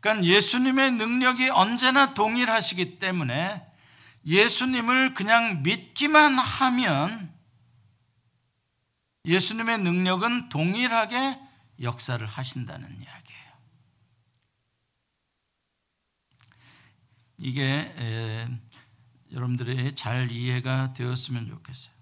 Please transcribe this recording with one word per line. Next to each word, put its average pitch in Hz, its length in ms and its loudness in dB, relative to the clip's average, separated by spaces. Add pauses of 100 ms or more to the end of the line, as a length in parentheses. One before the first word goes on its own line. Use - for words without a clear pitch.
그러니까 214 260 0
예수님의 254 640 4
능력이 247 580 2
언제나 254 640 4
동일하시기 220 840 0
때문에 180 640 -4 (600)
예수님을 247 920 2
그냥 214 480 2
믿기만 277 760 4
하면 220 960 0 (1900)
예수님의 214 540 0
능력은 185 720 0
동일하게 233 920 0 (420)
역사를 120 460 -6
하신다는 123 640 -10
이야기예요. - 640 -20 (3750)
이게, 135 580 -2
에, 113 520 -6 (840)
여러분들이 123 640 -4
잘 123 360 -4
이해가 127 640 -4
되었으면 123 540 -6
좋겠어요. - 540 -18